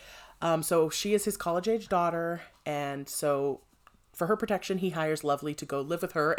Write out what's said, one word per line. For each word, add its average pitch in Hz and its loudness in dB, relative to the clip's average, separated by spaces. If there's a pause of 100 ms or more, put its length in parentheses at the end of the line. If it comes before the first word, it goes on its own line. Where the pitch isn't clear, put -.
(420)
Um, 165 2
so 160 4
she 202 0
is 208 2
his 202 -2
college-age 185 0
daughter, 170 0 (240)
and 139 -4
so 139 0 (560)
for 180 0
her 220 6
protection, 196 0
he 185 0 (120)
hires 156 0
Lovely 147 0
to 151 -8
go 139 0 (120)
live 170 -2
with 180 -4
her 151 4